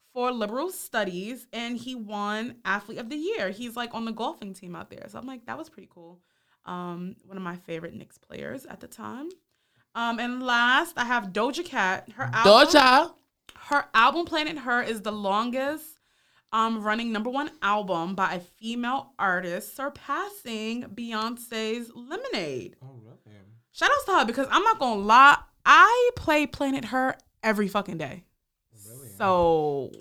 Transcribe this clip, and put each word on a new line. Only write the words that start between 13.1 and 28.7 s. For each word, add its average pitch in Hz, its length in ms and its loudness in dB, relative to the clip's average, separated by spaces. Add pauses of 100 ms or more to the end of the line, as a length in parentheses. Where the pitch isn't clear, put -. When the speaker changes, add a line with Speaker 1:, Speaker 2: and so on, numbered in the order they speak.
Speaker 1:
her - 400 -2
album 285 320 4
Planet 311 320 -4
Her 240 240 0
is 226 180 -6
the 208 120 -6
longest, 240 840 -4 (540)
um, 226 300 0
running 226 280 0
number 220 200 -2
one 285 200 -2 (120)
album 190 520 0
by 180 200 0
a 180 60 -6
female 240 760 -6
artist, 180 580 -2
surpassing 269 1040 -8 (120)
Beyonce's 226 1000 -6
Lemonade. 240 880 -8
Speaker 2:
Oh, 131 200 -20
really? 110 140 -20 (580)
Speaker 1:
Shout 349 160 2
outs 539 140 0
to 392 120 -4
her, 285 100 4
because 262 240 -2
I'm 294 120 2
not 440 160 2
gonna 233 220 0
lie, 233 380 6 (260)
I 440 520 8
play 302 300 0
Planet 269 380 -4
Her 262 320 -2 (260)
every 214 260 0
fucking 190 280 -4
day. 156 280 -10 (600)